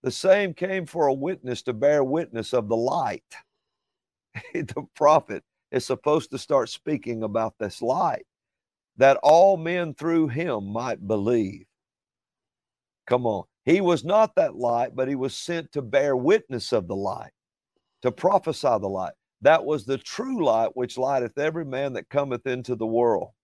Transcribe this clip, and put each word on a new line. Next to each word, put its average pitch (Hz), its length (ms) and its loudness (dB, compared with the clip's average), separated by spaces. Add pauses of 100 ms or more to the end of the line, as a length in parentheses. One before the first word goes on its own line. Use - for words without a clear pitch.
"The 131 80 -4
same 190 440 2
came 185 320 -6
for 156 200 0
a 135 80 2
witness 135 500 -6
to 127 100 -4
bear 143 280 4
witness 131 520 -2
of 110 140 0
the 117 80 2
light." 123 460 -2 (1120)
<laughs> - 180 -16
The - 340 -8 (100)
prophet 147 480 2 (260)
is - 160 -4
supposed 147 460 0
to 135 60 -8
start 131 300 0
speaking 120 540 -6
about 110 360 -4
this 101 240 -8
light, 147 440 -2 (680)
"that 135 260 8
all 175 340 8
men 165 380 -4
through 160 340 2
him 123 380 -4
might 110 400 -6
believe." 104 600 0 (1400)
Come 123 200 2
on. 101 180 -2 (200)
"He 170 160 4
was 170 240 2
not 208 300 2
that - 220 0
light, 117 400 -2
but 131 120 -2
he 139 60 -4
was 131 220 -4
sent 170 360 -8
to 143 100 -4
bear 135 340 0
witness 131 560 0
of 98 160 0
the 98 80 -6
light, 98 360 -6 (680)
to 123 80 2
prophesy 165 560 -2 (140)
the 101 80 -6
light. 92 260 -6 (260)
That 143 240 4
was 135 200 -2
the 135 140 -4
true 240 460 -6
light 113 320 0
which 127 220 -6
lighteth 127 400 -2
every 160 260 -4
man 135 300 -6
that 92 140 -10
cometh 139 380 -4
into 127 300 -4
the 113 100 -4
world. 113 460 2 (120)